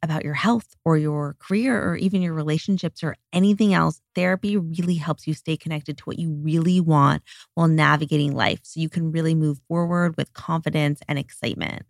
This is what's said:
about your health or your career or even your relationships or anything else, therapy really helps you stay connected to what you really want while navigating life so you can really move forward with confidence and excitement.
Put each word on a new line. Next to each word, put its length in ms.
about 220
your 80
health 420
or 100
your 420
career 480
or 100
even 260
your 100
relationships 720
or 100
anything 440
else, 260
therapy 420
really 380
helps 320
you 80
stay 200
connected 440
to 60
what 140
you 140
really 480
want 420
while 160
navigating 680
life 280
so 180
you 80
can 240
really 220
move 340
forward 480
with 160
confidence 720
and 120
excitement. 720